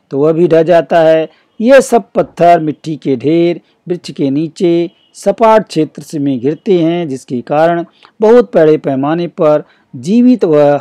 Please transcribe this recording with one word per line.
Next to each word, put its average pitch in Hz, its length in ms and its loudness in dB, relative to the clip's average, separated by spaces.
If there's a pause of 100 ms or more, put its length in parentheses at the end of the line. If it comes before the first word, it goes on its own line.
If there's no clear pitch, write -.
(120)
तो 139 80 -6
वह 151 120 0
भी 170 160 0
ढह 160 160 2
जाता 170 360 2
है। 160 300 2 (320)
ये 254 200 4
सब 233 340 -2
पत्थर, 170 440 2
मिट्टी 156 360 -8
के 143 200 -4
ढेर 160 460 -2 (260)
वृक्ष 170 240 -10
के 139 180 -4
नीचे 170 600 -2 (220)
सपाट 220 540 0
क्षेत्र 156 340 -6
से 156 180 -12
में 139 200 -4
गिरते 160 420 -2
हैं, 170 260 -2
जिसके 131 340 -10
कारण 165 440 -2 (360)
बहुत 220 340 4
बड़े 156 220 2
पैमाने 147 500 -4
पर 151 360 -2 (320)
जीवित 220 500 0
व 147 360 2